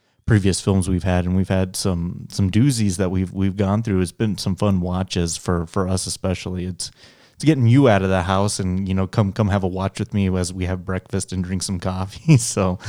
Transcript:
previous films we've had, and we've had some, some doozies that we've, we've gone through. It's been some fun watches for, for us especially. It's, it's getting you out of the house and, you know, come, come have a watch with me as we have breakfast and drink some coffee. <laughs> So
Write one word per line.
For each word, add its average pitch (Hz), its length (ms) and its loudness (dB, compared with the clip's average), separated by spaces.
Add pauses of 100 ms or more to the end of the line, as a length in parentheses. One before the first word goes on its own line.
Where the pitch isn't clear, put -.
(260)
previous 101 340 4
films 95 300 0
we've 90 140 0
had, 90 200 2
and 90 100 0
we've 92 140 0
had 92 260 0
some, 87 560 -4
some 98 200 0
doozies 110 480 2
that 92 120 0
we've, 92 220 -2
we've 95 240 -2
gone 101 260 0
through. 98 200 0
It's 87 100 -4
been 107 240 -2
some 95 200 -4
fun 98 260 2
watches 90 560 -2
for, 85 280 -2
for 90 220 -2
us 95 180 -2
especially. 90 600 -6
It's, 90 240 -10 (440)
it's - 120 -10
getting 139 200 4
you 131 220 6
out 98 140 6
of 95 80 2
the 92 140 2
house 98 360 0
and, 95 260 -2
you 92 60 -2
know, 95 140 0
come, 98 260 0
come 107 160 0
have 98 160 2
a - 20 2
watch 92 320 -4
with - 140 -6
me 98 240 2
as 90 160 -2
we 92 140 -4
have 90 180 -4
breakfast 92 480 -6
and 92 100 -2
drink 90 200 -4
some 92 180 -6
coffee. 95 560 0
<laughs> - 0 -
So 95 420 0 (100)